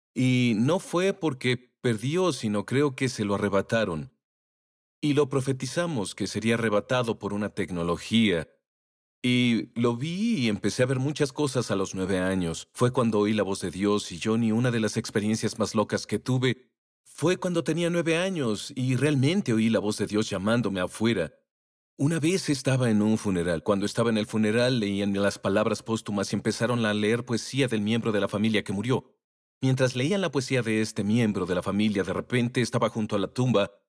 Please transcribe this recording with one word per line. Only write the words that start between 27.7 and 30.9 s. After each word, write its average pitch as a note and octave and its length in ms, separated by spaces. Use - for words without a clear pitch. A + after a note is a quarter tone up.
miembro A2+ 300
de G2+ 80
la F#2+ 80
familia G#2 360
que - 80
murió. A#2 440
Mientras C3 340
leían E3 240
la E3+ 120
poesía C3 300
de A2 200
este G#2+ 220